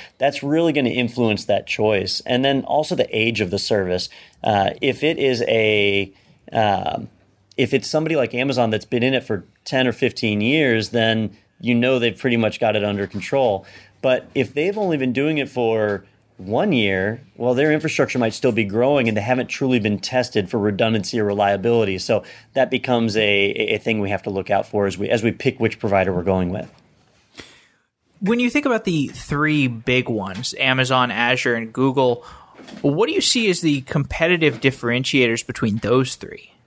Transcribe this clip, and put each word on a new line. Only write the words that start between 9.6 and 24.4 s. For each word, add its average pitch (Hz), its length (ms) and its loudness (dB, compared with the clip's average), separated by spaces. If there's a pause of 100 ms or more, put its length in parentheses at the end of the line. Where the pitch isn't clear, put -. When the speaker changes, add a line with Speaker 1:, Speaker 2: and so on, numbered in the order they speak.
Speaker 1:
ten 131 200 0
or 123 60 2
fifteen 110 500 -2
years, 120 480 2
then 113 480 0 (220)
you 120 160 0
know 123 240 2
they've 117 180 0
pretty 120 200 0
much 110 220 0
got 110 160 2
it 104 80 0
under 101 220 -2
control. 104 640 -2 (340)
But 127 320 0
if - 220 -2
they've 190 240 -2
only 180 180 0
been 127 160 -2
doing 147 240 0
it 135 100 -4
for 110 580 -2 (320)
one 120 340 -2
year, 104 500 0 (140)
well, 123 180 0
their 147 180 2
infrastructure 151 460 0
might 113 160 2
still 127 180 0
be 110 120 2
growing 120 440 2
and 107 80 0
they 104 60 -2
haven't 123 240 0
truly 127 340 0
been 104 200 0
tested 120 500 -2
for 120 80 -2
redundancy 107 600 0
or 107 40 2
reliability. 101 760 2
So 104 240 0 (300)
that 131 180 2
becomes 117 440 0
a, 110 60 2
a 104 560 2
thing 110 220 -2
we 98 100 -2
have 98 140 -4
to 104 80 -6
look 95 180 -4